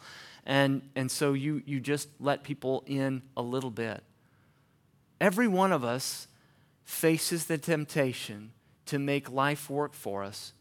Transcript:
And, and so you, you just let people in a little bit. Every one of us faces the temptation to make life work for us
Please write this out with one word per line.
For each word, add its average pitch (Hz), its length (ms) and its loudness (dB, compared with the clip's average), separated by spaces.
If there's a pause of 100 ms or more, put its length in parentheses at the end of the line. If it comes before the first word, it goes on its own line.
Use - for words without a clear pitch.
(480)
And, 135 480 4
and 127 160 -2
so 143 220 2
you, 143 340 -2
you 143 120 -2
just 143 300 -2 (100)
let 139 240 0
people 131 440 -2
in 135 340 0 (160)
a 123 60 0
little 127 260 -2
bit. 110 340 -6 (1200)
Every 208 260 4
one 190 240 4
of 143 120 2
us 120 440 -4 (560)
faces 160 640 0
the 160 100 0
temptation 135 920 -2 (340)
to 143 140 -2
make 139 320 0
life 143 400 0
work 143 220 -2
for 98 300 -6
us - 380 -10